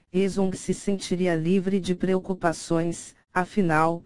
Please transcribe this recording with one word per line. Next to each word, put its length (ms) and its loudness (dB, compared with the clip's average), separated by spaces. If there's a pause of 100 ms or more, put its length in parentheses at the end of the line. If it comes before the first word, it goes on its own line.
(120)
Ezong 440 0
se 160 -6
sentiria 640 -2
livre 460 2
de 160 -2
preocupações, 1200 -2 (180)
afinal, 720 2